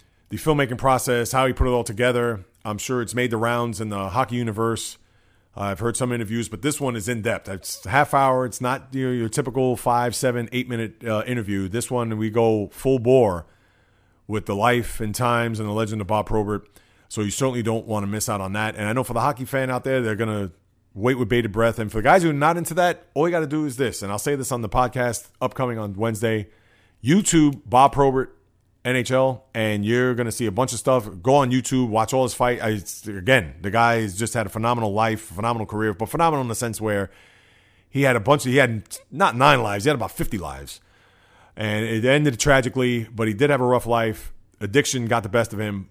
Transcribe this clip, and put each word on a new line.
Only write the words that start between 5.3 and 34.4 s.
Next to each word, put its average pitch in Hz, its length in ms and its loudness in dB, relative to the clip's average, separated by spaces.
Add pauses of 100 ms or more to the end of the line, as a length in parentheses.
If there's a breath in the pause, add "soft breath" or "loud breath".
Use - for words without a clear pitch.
Uh, - 60 -8
I've 98 180 -4
heard 117 160 -2
some 123 160 -2
interviews, 117 380 -4
but 98 120 -12
this 147 200 -2
one 123 160 -2
is 101 100 -8
in 120 140 -4
depth. 101 260 -4
It's - 380 -10
a 95 40 -8
half 143 240 2
hour. 131 320 4
It's 107 140 -8
not, 127 320 -4
you 131 140 -4
know, 127 80 0
your 113 160 -2
typical 127 480 0
five, 120 380 0
seven, 120 360 -2
eight 127 160 -4
minute, 113 380 -6
uh, 107 200 0
interview. 101 440 -2
This 117 200 -4
one, 117 280 -2
we 110 120 -2
go 110 440 2
full 131 260 0
bore 110 460 4 (840 soft breath)
with 104 200 -6
the 101 80 -2
life 117 440 0
and 107 160 -6
times 117 460 0
and 107 80 -6
the 104 40 -4
legend 110 280 -4
of 92 60 -8
Bob 107 180 0
Probert. 104 420 -2 (400 soft breath)
So - 140 -6
you 101 100 -2
certainly 123 320 0
don't 113 220 -2
wanna 104 220 -4
miss 104 200 -4
out 104 140 -4
on 95 100 -6
that. 107 240 -2
And 104 140 -4
I - 20 -2
know 127 140 -2
for 120 80 -8
the 113 80 0
hockey 131 240 -2
fan 131 240 -4
out 123 160 -4
there, 131 160 0
they're 110 160 -2
gonna 104 340 -2 (420)
wait 120 220 0
with 120 140 -2
bated 117 240 2
breath. 113 260 2
And 104 100 -4
for 113 100 -4
the 104 40 0
guys 170 200 8
who 165 80 2
are - 20 0
not 151 240 2
into 165 160 -4
that, 175 400 2
all 160 160 2
you - 20 -2
gotta 160 160 0
do 151 180 -2
is 123 120 -6
this. 120 240 -2
And 98 100 -6
I'll 101 80 -4
say 143 160 -2
this 135 160 -4
on 120 100 -2
the 110 60 -4
podcast 123 640 0 (100)
upcoming 123 400 -4
on 101 140 -6
Wednesday. 110 560 -2 (580 soft breath)
YouTube, 151 580 4
Bob 127 280 6
Probert, 135 440 0 (460)
N 127 140 0
H 123 140 -2
L, 131 420 2
and 107 320 0
you're 123 280 2
gonna 117 180 -2
see 120 140 -2
a 104 60 0
bunch 123 220 0
of 107 60 -6
stuff. 127 280 2 (140)
Go 131 140 4
on 131 160 4
YouTube, 127 360 0
watch 110 260 0
all 131 100 4
his 117 100 -2
fight. 123 280 0
I, 110 100 0
it's, 104 360 -8
again, 95 540 0
the 95 100 -6
guy 117 300 4
has 98 180 -4
just 113 140 -2
had 113 120 -2